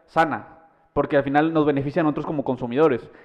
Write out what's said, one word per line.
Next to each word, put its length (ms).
sana, 540
porque 240
al 80
final 280
nos 140
benefician 380
a 60
nosotros 160
como 180
consumidores, 640